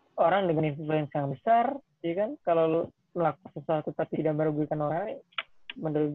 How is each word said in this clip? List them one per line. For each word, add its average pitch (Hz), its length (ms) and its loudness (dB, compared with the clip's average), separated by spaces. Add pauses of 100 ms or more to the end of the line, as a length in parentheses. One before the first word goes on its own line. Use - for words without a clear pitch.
(180)
orang 185 320 4
dengan 156 240 2
influence 151 400 -2
yang 143 160 0
besar, 233 480 2 (240)
ya 165 160 -2
kan? 214 240 -2
Kalau 165 240 4
lu 160 160 2 (320)
melakukan 160 400 -2
sesuatu 151 400 -2
tapi 156 320 -4
tidak 156 80 2
merugikan 151 480 0
orang 156 240 -2
lain, 349 140 -8 (580)
menurut 151 380 0